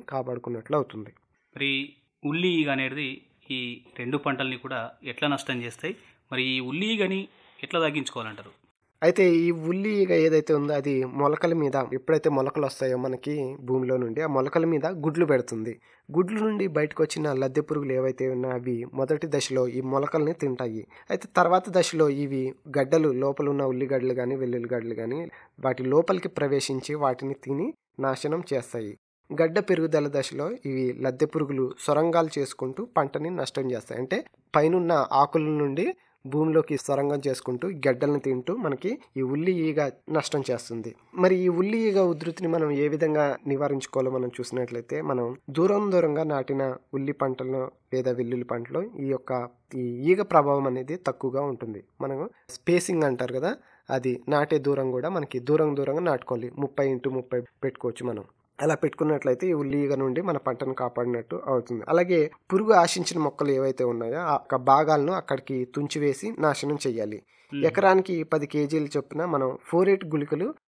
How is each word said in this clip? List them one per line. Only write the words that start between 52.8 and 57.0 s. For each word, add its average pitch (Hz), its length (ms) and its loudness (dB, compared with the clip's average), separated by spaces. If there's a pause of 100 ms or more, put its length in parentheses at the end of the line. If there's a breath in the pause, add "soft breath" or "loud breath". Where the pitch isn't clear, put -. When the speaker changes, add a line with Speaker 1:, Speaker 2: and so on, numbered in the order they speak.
Speaker 1:
అంటారు 123 300 0
కదా, 147 180 -2 (380 soft breath)
అది 127 400 -2
నాటే 147 280 2
దూరం 135 340 0
కూడా 127 180 -2
మనకి 147 300 -4
దూరం 147 380 2
దూరంగా 139 240 0
నాటుకోవాలి. 127 560 -2
ముప్పై 139 300 0
ఇంటూ 131 220 -2